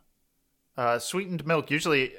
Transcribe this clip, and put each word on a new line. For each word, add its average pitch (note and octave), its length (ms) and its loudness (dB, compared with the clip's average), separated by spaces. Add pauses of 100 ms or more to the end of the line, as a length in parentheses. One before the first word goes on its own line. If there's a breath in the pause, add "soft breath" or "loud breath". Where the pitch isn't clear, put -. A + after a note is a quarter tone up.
(760)
Uh, A#2+ 240 2
sweetened F3+ 480 -6
milk. D#3+ 240 0
Usually, C#3+ 480 2